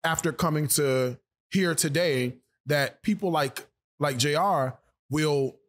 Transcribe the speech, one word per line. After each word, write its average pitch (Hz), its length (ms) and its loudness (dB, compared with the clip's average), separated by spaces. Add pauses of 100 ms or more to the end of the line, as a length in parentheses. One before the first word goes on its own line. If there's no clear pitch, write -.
after 165 280 0
coming 151 380 0
to 131 500 0 (320)
here 180 240 2
today 143 640 0 (300)
that 139 360 -2
people 202 280 -2
like, 143 360 -2 (320)
like 143 180 -2
J 147 180 0
R 156 440 0 (300)
will 143 480 0 (120)